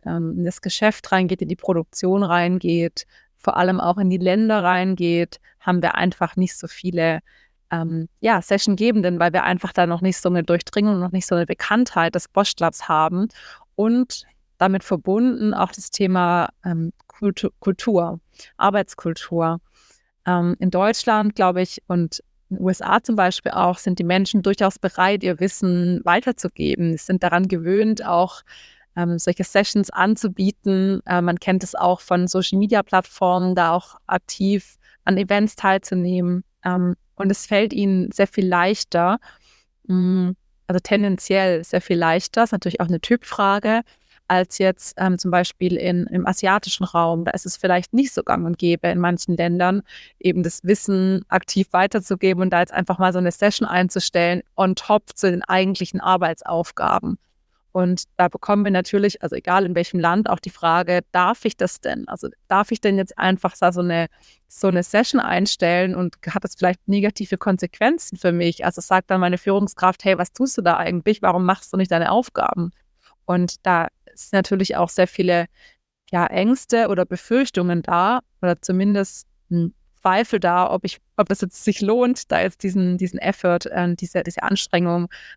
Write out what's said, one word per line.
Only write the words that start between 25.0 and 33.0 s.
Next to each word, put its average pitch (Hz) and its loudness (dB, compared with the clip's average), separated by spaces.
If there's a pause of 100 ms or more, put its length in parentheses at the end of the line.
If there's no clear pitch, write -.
ihr 175 -2
Wissen 180 0
weiterzugeben. 170 0
Sie 156 -6
sind 185 0
daran 180 2
gewöhnt, 196 -2
auch, 180 0 (520)
ähm, 175 -2
solche 180 -2
Sessions 202 0
anzubieten. 190 0
Äh, 175 0
man 175 0
kennt 185 0
es - -10
auch 180 0
von 180 0
Social-Media-Plattformen, 185 0